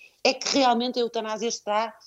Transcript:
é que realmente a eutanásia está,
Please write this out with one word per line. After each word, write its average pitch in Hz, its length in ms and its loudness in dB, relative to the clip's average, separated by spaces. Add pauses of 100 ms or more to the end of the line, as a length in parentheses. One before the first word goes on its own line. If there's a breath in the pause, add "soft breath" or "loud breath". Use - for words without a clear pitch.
(240 loud breath)
é 208 100 4
que - 240 -2
realmente 247 420 2
a - 40 2
eutanásia 220 440 -4
está, 214 460 -4 (140 loud breath)